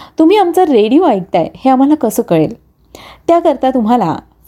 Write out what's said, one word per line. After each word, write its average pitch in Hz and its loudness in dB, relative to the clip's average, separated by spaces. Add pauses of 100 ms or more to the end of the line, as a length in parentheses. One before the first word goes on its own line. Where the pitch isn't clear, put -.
(200)
तुम्ही 330 4
आमचा 370 0
रेडिओ 262 2
ऐकताय 190 -2
हे 262 -2
आम्हाला 269 2
कसं 233 -4
कळेल? 170 -2 (760)
त्याकरता 330 0
तुम्हाला 226 0 (320)